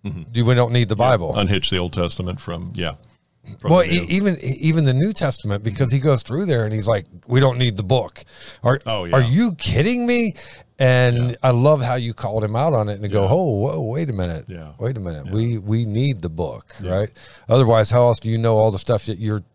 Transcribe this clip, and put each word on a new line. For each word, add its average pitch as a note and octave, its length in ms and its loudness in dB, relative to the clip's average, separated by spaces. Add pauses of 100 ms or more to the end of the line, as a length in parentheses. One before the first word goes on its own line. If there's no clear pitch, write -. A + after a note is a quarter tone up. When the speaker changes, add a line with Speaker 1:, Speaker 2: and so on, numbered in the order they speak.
Speaker 1:
Mm-hmm. F#2 180 -8 (100)
Speaker 2:
you, A#2 140 0
we B2 80 4
don't A#2+ 180 2
need A#2+ 160 2
the G#2+ 80 -2
Speaker 1:
Yeah. A#2+ 140 2
Speaker 2:
Bible. F2+ 280 0
Speaker 1:
Unhitch G2 320 0
the F#2+ 80 -2
Old F2 140 -4
Testament F2+ 480 -4
from, F2 340 -10
yeah. E2 200 -6 (640)
From - 120 -4
Speaker 2:
Well, F3+ 100 6
Speaker 1:
the E3 120 0
Speaker 2:
e-, F3 80 2
Speaker 1:
new. E3+ 80 -6
Speaker 2:
even, F#3 340 0
even D#3 440 0
the B2+ 80 2
New F3 180 2
Testament, G#2 500 -4
because A2+ 300 -2
he C#3 60 2
goes C3+ 240 2
through D#3+ 240 -6
there B2 180 0
and G#2+ 80 -2
he's G#2+ 140 -2
like, G#2 180 0 (220)
"We B2 140 2
don't C3 180 2
need A#2+ 180 0
the G#2 60 -6
book." G2+ 420 -2 (380)
Are, C3 240 2
Speaker 1:
Oh, G#2+ 180 -4
yeah. E2+ 120 0
Speaker 2:
are C3+ 60 6
you F3 340 2
kidding A#3+ 500 0
me? A#3+ 280 0 (440)
And B2+ 380 4 (140)
Speaker 1:
Yeah. A#2 120 -6
Speaker 2:
I C3 80 4
love C3+ 320 4
how B2 140 -2
you A#2 180 -6
called G#2+ 300 -4
him G#2+ 120 -4
out D3+ 160 2
on G#2+ 160 0
it G2+ 120 -6
and G#2 120 -6
go, G2+ 120 2
Speaker 1:
Yeah. F#2+ 80 2
Speaker 2:
"Oh, E3+ 240 2
whoa, B2+ 260 -2
wait C#3 260 -4
a B2+ 60 -6
minute. F2 340 -4
Speaker 1:
Yeah. D#2+ 300 -14
Speaker 2:
Wait A#2+ 180 -4
a A2 40 -8
minute. D#2+ 260 -10
Speaker 1:
Yeah. F#2 60 -8
Speaker 2:
We, A2+ 260 0
we G#2+ 260 -2
need A2 380 -2
the E2+ 80 -4
book, D#2+ 520 -8
Speaker 1:
Yeah. F#2 140 -2
Speaker 2:
right?" G#2 140 -2 (380)
Otherwise, A2+ 420 4
how A#2+ 160 6
else A#2 140 2
do A2 100 -4
you A2+ 80 0
know A2+ 180 2
all A2 140 4
the F#2+ 80 -6
stuff A2 280 -2
that G#2 120 -6
you're G#2 240 -4 (120)